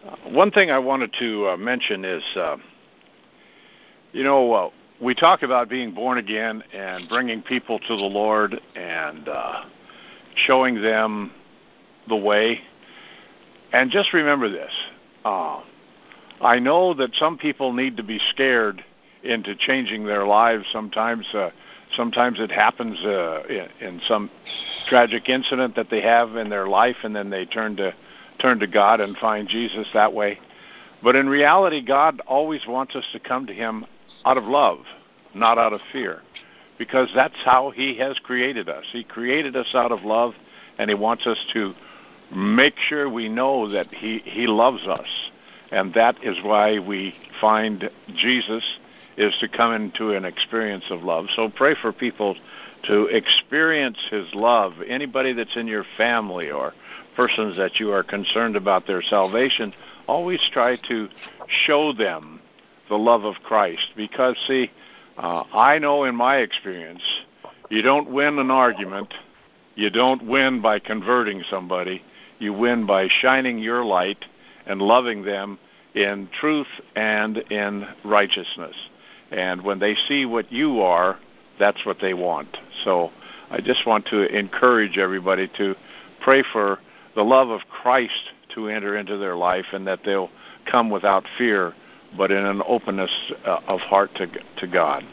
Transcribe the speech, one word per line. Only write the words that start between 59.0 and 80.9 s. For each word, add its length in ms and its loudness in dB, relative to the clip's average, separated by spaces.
salvation, 720 0
always 340 -2
try 260 2
to 200 -4
show 260 2
them 480 -4
the 80 0
love 280 4
of 100 -4
Christ. 520 0
Because, 380 -2
see, 240 0
uh, 240 -4
I 260 6
know 260 0
in 100 -2
my 240 2
experience, 640 -6
you 140 0
don't 280 2
win 280 0
an 120 0
argument, 640 0
you 160 0
don't 360 2
win 360 2
by 160 2
converting 720 -2
somebody, 520 -6
you 160 -4
win 320 2
by 220 4
shining 380 2
your 260 -2
light 400 0
and 140 -6
loving 420 4
them 360 -6
in 360 -2
truth 260 0
and 400 0
in 500 -4
righteousness. 680 -2
And 320 -4
when 160 -2
they 160 0
see 180 0
what 260 -4
you 300 0
are, 360 4